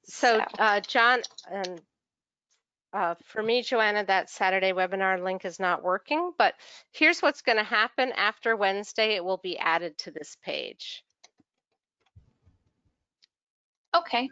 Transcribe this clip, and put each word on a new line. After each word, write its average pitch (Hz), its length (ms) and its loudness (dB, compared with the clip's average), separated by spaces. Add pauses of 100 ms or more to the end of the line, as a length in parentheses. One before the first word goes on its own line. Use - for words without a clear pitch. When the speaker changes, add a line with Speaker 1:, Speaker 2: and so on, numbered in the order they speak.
Speaker 1:
So, 233 340 2
Speaker 2:
So. 214 60 0 (140)
Speaker 1:
uh, 208 220 2
John, 240 420 2 (280)
and, 185 300 -8 (1120)
uh, 175 240 -2 (100)
for 220 160 -6
me, 233 200 2
Joanna, 208 420 2
that 190 260 2
Saturday 190 420 2
webinar 185 500 0
link 185 220 -4
is 175 160 -10
not 180 220 0
working, 294 560 -2
but - 160 4 (380)
here's 320 280 2
what's - 220 0
gonna 220 200 2
happen. 240 500 0
After 220 440 0
Wednesday, 208 600 0
it 175 80 -6
will 185 120 -2
be 180 220 -8
added 165 400 -2
to - 120 -14
this 151 320 -14
page. - 640 -10 (3000)
Speaker 2:
Okay. 269 380 0